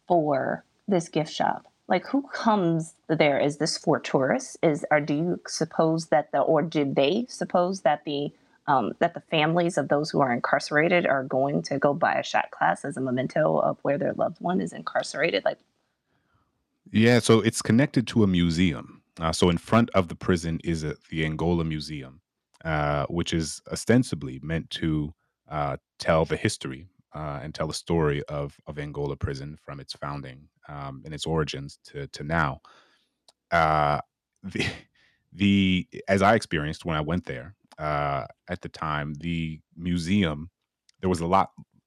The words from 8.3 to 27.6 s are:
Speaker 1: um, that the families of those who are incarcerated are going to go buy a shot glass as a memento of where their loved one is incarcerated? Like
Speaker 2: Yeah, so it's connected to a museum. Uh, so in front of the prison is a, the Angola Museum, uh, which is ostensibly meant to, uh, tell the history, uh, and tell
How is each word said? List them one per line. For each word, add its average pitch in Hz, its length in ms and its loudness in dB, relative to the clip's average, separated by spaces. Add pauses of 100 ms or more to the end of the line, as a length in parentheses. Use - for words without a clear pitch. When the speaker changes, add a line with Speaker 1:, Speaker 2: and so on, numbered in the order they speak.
Speaker 1:
um, 127 300 2
that 165 160 0
the - 60 -10
families 165 580 0
of 139 100 -2
those 151 220 0
who 160 100 0
are 131 120 2
incarcerated 160 760 2
are 135 160 2
going 143 400 0
to 143 160 -4
go 143 160 4
buy 147 200 0
a 131 100 -2
shot - 260 -2
glass - 340 -2
as 143 120 -8
a 131 40 -8
memento 143 580 0
of - 240 0
where 143 140 0
their 143 160 -2
loved - 280 -4
one 180 200 -2
is 180 120 -6
incarcerated? 147 720 -4
Like - 160 0 (1300)
Speaker 2:
Yeah, 117 260 6
so 113 220 6
it's 107 220 0
connected 120 460 2
to 113 140 4
a 104 40 6
museum. 87 760 2 (180)
Uh, 80 120 0
so - 180 4
in 85 80 2
front 113 360 2
of 92 140 2
the 85 60 -10
prison 82 500 -2
is 82 200 -2
a, 76 120 -6 (140)
the 80 140 -2
Angola 80 400 0
Museum, 73 560 -8 (440)
uh, 73 420 -2
which 85 260 -4
is 80 300 -4 (100)
ostensibly 82 680 0
meant 78 280 -6
to, 78 440 -4 (340)
uh, 73 280 -4 (220)
tell 82 260 4
the 78 120 -2
history, 76 520 -6 (260)
uh, 76 280 -8
and 78 120 -12
tell 80 120 -6